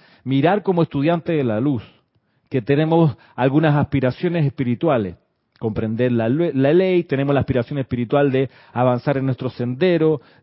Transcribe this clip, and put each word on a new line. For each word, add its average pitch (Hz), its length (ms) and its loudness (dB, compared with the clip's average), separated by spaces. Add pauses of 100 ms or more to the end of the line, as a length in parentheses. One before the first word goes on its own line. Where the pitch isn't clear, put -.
(240)
mirar 156 400 0
como 175 180 0
estudiantes 160 560 0
de 139 60 0
la 110 160 0
luz, 131 240 -2 (680)
que 135 140 -2
tenemos 156 520 2 (200)
algunas 147 400 2
aspiraciones 143 680 -2
espirituales. 123 720 -2 (420)
Comprender 113 520 -4
la, 113 180 0
la 143 440 0
ley, 180 300 2
tenemos 139 320 -2
la 135 60 2
aspiración 123 360 -2
espiritual 135 540 0
de 131 180 0 (240)
avanzar 123 440 0
en 135 80 -2
nuestro 131 260 -4
sendero, 156 680 0 (240)